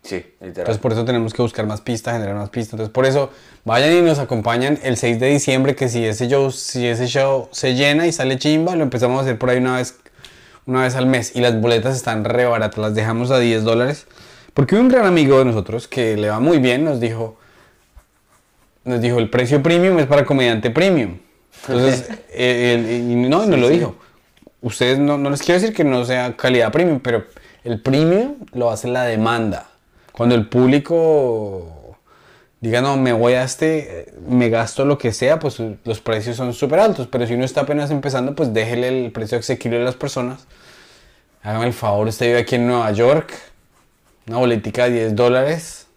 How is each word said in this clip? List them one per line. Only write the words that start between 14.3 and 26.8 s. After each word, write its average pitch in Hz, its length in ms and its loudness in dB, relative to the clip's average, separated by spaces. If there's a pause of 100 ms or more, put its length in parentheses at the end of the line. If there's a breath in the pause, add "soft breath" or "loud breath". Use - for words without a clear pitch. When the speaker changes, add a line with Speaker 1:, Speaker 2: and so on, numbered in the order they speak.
Speaker 2:
Porque 139 220 2
un 247 120 6
gran 254 160 4
amigo 151 340 6
de 131 60 6
nosotros, 113 440 -4
que 113 280 -2
le 104 140 0
va 110 100 -2
muy 160 180 4
bien, 127 260 2
nos 143 160 -2
dijo, 113 360 -6 (1500 soft breath)
nos 123 160 -2
dijo, 120 180 0
"El 113 120 0
precio 127 320 0
premium 175 360 4
es 143 80 2
para 143 180 4
comediante 120 460 0
premium". 139 480 0 (480)
Entonces, 127 420 0 (120)
Speaker 1:
<laughs> - 100 -20
Speaker 2:
eh, 123 440 2
el, 120 360 -2
y 123 180 2
no, 180 160 2
y 214 40 2
nos 160 80 4
Speaker 1:
Sí, 123 40 4
Speaker 2:
lo 123 80 4
Speaker 1:
sí. 117 60 6
Speaker 2:
dijo. - 220 -2 (680 soft breath)
Ustedes 127 360 0
no, 143 200 2
no 139 120 -2
les 143 120 -4
quiero 180 180 2
decir 214 140 -2
que 165 100 0
no 127 200 2
sea 123 320 -2
calidad 120 360 2
premium, 160 280 2